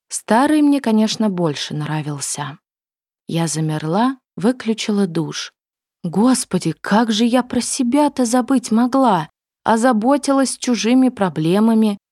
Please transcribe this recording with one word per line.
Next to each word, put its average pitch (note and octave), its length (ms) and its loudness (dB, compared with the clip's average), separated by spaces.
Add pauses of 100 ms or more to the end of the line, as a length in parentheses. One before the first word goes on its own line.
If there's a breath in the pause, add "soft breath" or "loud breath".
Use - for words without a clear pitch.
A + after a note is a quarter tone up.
Старый D4 540 2
мне, C#4+ 180 4
конечно, A3 480 0
больше E3+ 460 -4
нравился. D3 840 -6 (680)
Я E3 220 -2
замерла, D#3+ 680 -2 (180)
выключила G#3+ 720 -2
душ. D#3+ 460 -6 (520)
Господи, F#3 760 0
как A3+ 300 0
же A3 140 0
я A#3+ 180 2
про B3 180 -4
себя-то C4+ 640 0
забыть B3 460 0
могла? A#3 580 2 (360)
Озаботилась B3+ 920 2
чужими B3 520 2
проблемами, G3+ 920 0 (140)